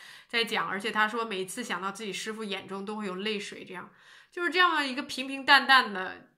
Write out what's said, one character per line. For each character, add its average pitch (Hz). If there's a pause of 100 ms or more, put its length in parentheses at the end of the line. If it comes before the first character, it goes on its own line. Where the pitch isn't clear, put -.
(280)
在 233
讲。 185
而 185
且 214
他 214
说 226
每 190
次 208
想 196
到 190
自 190
己 202
师 214
父， 220
眼 190
中 196
都 214
会 214
有 180
泪 208
水， -
这 185
样。 180 (400)
就 349
是 339
这 330
样 349
的 294
一 262
个 277
平 269
平 269
淡 269
淡 247
的， 185 (100)